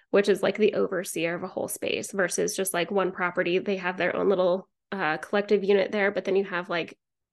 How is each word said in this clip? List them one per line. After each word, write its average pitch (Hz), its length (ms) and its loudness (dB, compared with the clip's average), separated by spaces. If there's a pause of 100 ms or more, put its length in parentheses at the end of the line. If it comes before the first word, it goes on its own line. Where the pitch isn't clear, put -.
(100)
which 202 180 4
is, 190 120 4
like, 196 160 0
the 214 180 2
overseer 175 600 -2
of 175 80 -8
a 185 60 -10
whole - 180 -6
space - 460 -6
versus 175 420 -2
just, 190 180 -4
like, 175 200 -2
one 185 180 2
property. 180 480 0
They 185 200 -2
have 185 180 -4
their 180 180 0
own 180 140 2
little, 185 400 2 (240)
uh, 165 240 0
collective 202 480 0
unit 196 260 4
there, 202 220 2
but 190 120 -4
then 190 120 2
you 196 80 2
have, 180 260 -6
like, 170 260 -4 (360)